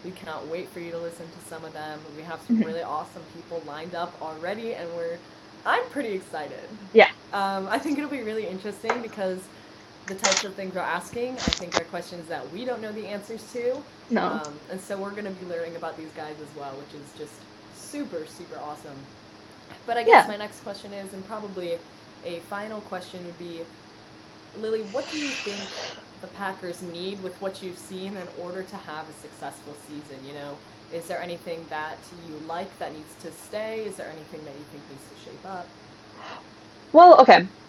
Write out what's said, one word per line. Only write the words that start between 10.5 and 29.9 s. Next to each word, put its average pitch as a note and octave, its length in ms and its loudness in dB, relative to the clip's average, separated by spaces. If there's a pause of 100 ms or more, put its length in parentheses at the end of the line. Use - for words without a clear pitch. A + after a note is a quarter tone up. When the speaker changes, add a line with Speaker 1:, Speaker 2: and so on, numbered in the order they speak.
Speaker 1:
things F#3+ 180 -8
we're F#3 80 -2
asking, G3 520 -2
I - 180 2 (100)
think, E3+ 180 2
are E3 60 -2
questions F3 420 -8
that C#3+ 240 -6
we G#3+ 140 -4
don't A#3+ 160 -2
know G#3+ 100 -6
the G#3+ 140 -6
answers G#3 380 -6 (100)
to. B3 240 2 (320)
Speaker 2:
No. G#3 140 4
Speaker 1:
Um, D3+ 300 -2 (180)
and F#3+ 100 -6
so G3 160 -6
we're G3 140 -4
gonna G#3 180 -6
be F#3 160 -8
learning E3+ 300 -4
about E3 200 -6
these D#3 220 -12
guys D3+ 240 -8
as D3 160 -14
well, C#3 140 -8
which C#3+ 280 -12
is C#3 80 -16 (120)
just D3+ 140 -12 (420)
super, A3+ 500 -8
super E3 340 -14
awesome. D3 380 -10 (880)
But A#3 120 2
I A#3+ 60 2
guess A4+ 220 12
Speaker 2:
Yeah. - 20 -6
Speaker 1:
my G#3 100 -4
next G#3 240 -8
question G3+ 320 -8
is, G3 200 -10
and F#3+ 140 -10
probably F#3 500 -4 (480)
a E3+ 140 -6 (100)
final G#3 320 -6
question F3+ 440 -8
would E3+ 120 -10
be, E3+ 240 -8 (1000)
Lily, A3 220 0 (100)
what C#4 200 -2
do D#4 60 -2
you D4 120 0
think G3+ 320 -4 (580)
the F#3+ 80 -12
Packers F#3+ 540 -6
need F#3 420 -6
with F3+ 180 -8
what G3 220 -4
you've F3 140 -8
seen F#3+ 400 -8
in F3+ 100 -8 (140)
order F3+ 220 -6
to F#3 120 -12
have D#3 320 -8
a D#3 140 -14
successful C#3+ 520 -12 (140)
season? D3 300 -12 (100)